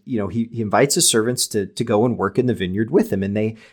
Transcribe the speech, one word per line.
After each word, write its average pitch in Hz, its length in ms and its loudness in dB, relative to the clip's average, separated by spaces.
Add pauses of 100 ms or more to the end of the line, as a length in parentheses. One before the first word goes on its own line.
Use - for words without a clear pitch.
you 123 140 -6
know, 101 100 -2
he, 117 240 -4
he 117 100 -6
invites 107 340 2
his - 140 2
servants 120 400 0
to, 101 180 -2
to - 180 -6
go 113 200 2
and 113 120 0
work 98 220 -2
in - 80 2
the 92 80 2
vineyard 95 340 -2
with 196 240 2
him, 95 100 -2
and 101 140 -2
they, 110 180 -2 (160)